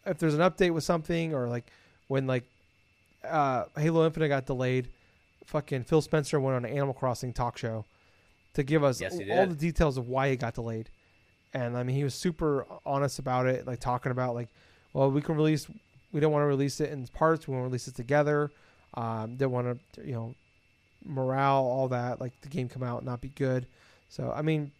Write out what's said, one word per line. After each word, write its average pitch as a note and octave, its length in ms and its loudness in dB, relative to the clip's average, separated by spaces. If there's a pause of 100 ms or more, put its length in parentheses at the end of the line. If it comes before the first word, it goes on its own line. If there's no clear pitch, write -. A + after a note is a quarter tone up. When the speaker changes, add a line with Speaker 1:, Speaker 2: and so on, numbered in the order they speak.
Speaker 1:
if F#3 140 -4
there's D#3 160 2
an D#3 60 2
update F3+ 320 4
with D#3+ 100 -2
something, E3 500 0
or, B2 140 -2
like, A#2+ 240 -6 (380)
when, C3+ 180 0
like, B2+ 160 0 (840)
uh, C#3 380 2 (120)
Halo D#3+ 280 4
Infinite D#3+ 220 0
got C3+ 180 0
delayed, B2+ 440 -2 (560)
fucking C#3 380 -4
Phil D#3 180 4
Spencer D3+ 380 0
went C3+ 160 0
on B2 100 -2
an G#2+ 60 -6
Animal C#3 220 -2
Crossing B2 400 -4
talk A#2+ 240 -2
show A2+ 280 -6 (680)
to D3 100 0
give D3 200 4
us B2+ 180 2
Speaker 2:
Yes, F#2+ 160 -4
he G2+ 140 -4
Speaker 1:
all F#3+ 160 6
Speaker 2:
did. F3+ 40 -2
Speaker 1:
the D#3+ 40 -4
details D3+ 420 2
of B2 120 -6
why C3 180 2
it C3+ 100 2
got A#2 160 -4
delayed. A2+ 360 -6 (680)
And, A#2+ 200 -4
I B2 80 -2
mean, C3 120 0
he C#3+ 80 2
was C3 100 -2
super D#3 540 -2 (180)
honest C#3 320 0
about B2+ 300 0
it, B2+ 180 0
like, B2 140 -6
talking B2+ 320 -2
about, B2 240 -2
like, A#2+ 140 -6 (440)
"Well, C3+ 160 4
we C#3+ 140 2
can D#3+ 120 -2
release, D#3 320 2 (440)
we D#3 80 -2
don't D3+ 120 4
wanna D3 140 4
release C#3 340 0
it D3+ 120 0
in C3 160 -8
parts, D#3+ 400 2
we C3+ 60 -4
wanna B2+ 120 -2
release B2+ 220 -4
it B2+ 80 -14
together. D3 560 2 (440)
Um, A#2 420 -6
didn't C3 140 0
wanna, B2 260 -2 (260)
you C#3+ 80 -8
know, A#2 240 -8 (680)
morale, C3+ 600 2
all C3 240 2
that, B2 340 -2
like, B2+ 200 -8
the D3 60 -18
game B2+ 220 -4
come B2+ 140 -8
out A#2+ 140 -4
and B2+ 100 -8
not B2 140 -6
be C3+ 80 -10
good." B2+ 360 -2 (440)
So, B2 260 -6
I D3+ 80 -4
mean D3+ 360 0